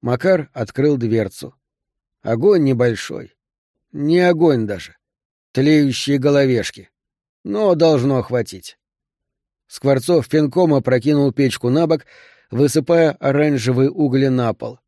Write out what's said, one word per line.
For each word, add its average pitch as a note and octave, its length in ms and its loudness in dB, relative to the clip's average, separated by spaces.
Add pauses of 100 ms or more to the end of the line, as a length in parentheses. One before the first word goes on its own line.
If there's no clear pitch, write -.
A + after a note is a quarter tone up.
Макар C3+ 520 -2
открыл C3+ 440 -2
дверцу. A2 580 -4 (680)
Огонь D#3 420 2
небольшой. A#2+ 720 -2 (560)
Не D3+ 280 0
огонь D#3+ 480 2
даже. G2 280 -12 (560)
Тлеющие C#3+ 680 0
головешки. C3 720 0 (540)
Но G3+ 320 0
должно C#3 460 2
хватить. A2 560 -6 (920)
Скворцов C#3 600 0
пинком D#3 460 0
опрокинул C#3 580 0
печку B2+ 380 -2
на D#3 180 2
бок, D#3 180 -2 (460)
высыпая D3+ 600 2
оранжевые C3+ 800 0
угли C3+ 380 0
на B2 260 0
пол. A#2 340 -12